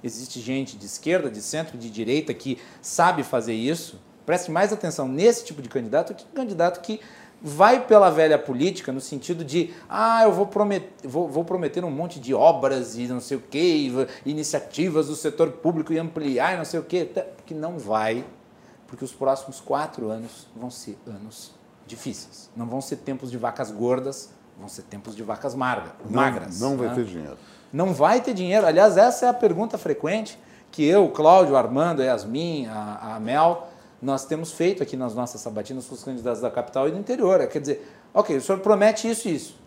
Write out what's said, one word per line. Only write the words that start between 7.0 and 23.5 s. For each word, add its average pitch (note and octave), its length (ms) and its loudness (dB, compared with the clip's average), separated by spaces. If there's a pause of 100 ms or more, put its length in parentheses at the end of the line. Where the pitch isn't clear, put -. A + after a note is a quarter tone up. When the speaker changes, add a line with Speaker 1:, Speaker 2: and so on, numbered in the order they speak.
Speaker 1:
vai G3+ 440 4
pela G3+ 240 10
velha D#3 280 6
política C#3+ 540 -2
no C3 80 -6
sentido D3+ 460 -8
de, E3 280 -2 (160)
"Ah, A3+ 340 4
eu G#3 100 8
vou F#3 140 2
promet-, G3+ 420 0 (120)
vou, D3 280 -2
vou D#3 160 -2
prometer F3 400 -4
um E3+ 40 -4
monte D#3 300 -6
de B2+ 140 -4
obras C3 640 4
e B2 100 -6
não B2 140 -6
sei C3+ 160 -6
o A#2+ 40 -6
quê, D#3+ 360 0
e C#3+ 120 0
va-, B2 180 -2 (180)
iniciativas D3+ 840 -2
do D3+ 80 -8
setor D3+ 340 0
público D#3+ 440 -2
e D#3+ 40 0
ampliar D#3+ 580 -2
e - 20 -6
não D#3+ 80 -6
sei E3 160 -4
o - 20 -8
quê", F3 260 -2
até - 200 -6 (160)
que - 80 -12
não D#3+ 260 -8
vai, A2 460 -2 (600)
porque B2+ 200 -12
os B2 80 -12
próximos C3+ 480 -4
quatro C#3 480 -4
anos A2+ 440 -12
vão A#2 160 -12
ser G#2+ 280 -16 (100)
anos G#2+ 460 -18 (340)
difíceis. - 680 -14
Não A#2 120 -10
vão B2 160 -6
ser C3+ 160 -8
tempos C3 340 -10
de B2 60 -10
vacas A2+ 340 -6